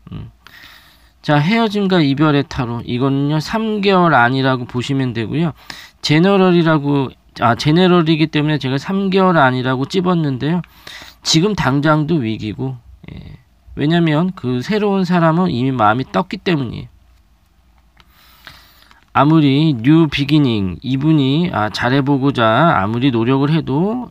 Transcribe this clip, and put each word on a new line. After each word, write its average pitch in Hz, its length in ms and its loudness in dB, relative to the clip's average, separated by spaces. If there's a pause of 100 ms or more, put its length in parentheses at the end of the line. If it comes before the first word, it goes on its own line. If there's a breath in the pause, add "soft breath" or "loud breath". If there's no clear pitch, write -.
(120)
음. 110 180 -14 (920 loud breath)
자, 151 140 2
헤어짐과 196 640 0
이별의 143 480 2
타로. 117 360 -6
이거는요, 139 560 -2
삼 214 420 -4
개월 180 320 4
안이라고 131 500 2
보시면 127 480 -4
되고요. 117 400 -4 (480 loud breath)
제너럴이라고, 160 1080 2 (280)
아, 117 160 2
제너럴이기 160 720 2
때문에 151 300 -2
제가 131 200 -4
삼 196 320 -4
개월 185 260 2
안이라고 127 500 0
찝었는데요. 165 760 -2 (600 loud breath)
지금 190 320 0
당장도 151 600 0
위기고, 110 640 -6 (360)
예. - 240 -20 (380)
왜냐면 165 600 0
그 123 280 -6
새로운 196 420 -2
사람은 170 460 2
이미 127 200 -2
마음이 120 420 2
떴기 190 260 -4
때문이에요. 123 480 -6 (2250 soft breath)
아무리 147 600 4
뉴 151 340 4
비기닝, 131 720 0
이분이, 143 720 0
아, 107 180 -2
잘해보고자 131 1080 2
아무리 117 320 -2
노력을 131 400 0
해도, 165 600 -4